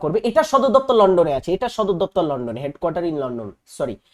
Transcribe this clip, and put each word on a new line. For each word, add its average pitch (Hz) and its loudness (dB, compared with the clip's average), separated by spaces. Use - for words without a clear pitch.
করবে। 165 0
এটা 240 2
সদর 269 2
দপ্তর 262 2
লন্ডনে 180 4
আছে, 139 -4
এটা 233 -4
সদর 208 -2
দপ্তর 180 -2
লন্ডনে, 123 -4
headquarter 165 -4
in 151 -6
London, 117 -8
সরি, 127 -8